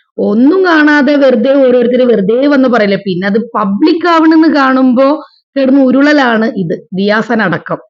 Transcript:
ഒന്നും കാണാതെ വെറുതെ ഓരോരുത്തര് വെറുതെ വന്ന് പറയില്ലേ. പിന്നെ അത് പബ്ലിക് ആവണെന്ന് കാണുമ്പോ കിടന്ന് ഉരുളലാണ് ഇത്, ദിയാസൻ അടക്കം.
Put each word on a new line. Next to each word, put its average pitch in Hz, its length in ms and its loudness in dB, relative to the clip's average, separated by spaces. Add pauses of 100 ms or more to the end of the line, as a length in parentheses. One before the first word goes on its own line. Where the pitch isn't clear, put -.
(180)
ഒന്നും 247 480 0
കാണാതെ 294 500 2
വെറുതെ 269 380 2
ഓരോരുത്തര് 247 500 2
വെറുതെ 226 440 0
വന്ന് 262 220 2
പറയില്ലേ. 202 280 0
പിന്നെ 190 300 -6
അത് 208 120 -2
പബ്ലിക് 277 680 -2
ആവണെന്ന് 320 480 2
കാണുമ്പോ 262 680 0 (340)
കിടന്ന് 269 240 2
ഉരുളലാണ് 262 640 0
ഇത്, 180 480 -6
ദിയാസൻ 214 480 -2
അടക്കം. 170 360 -6 (120)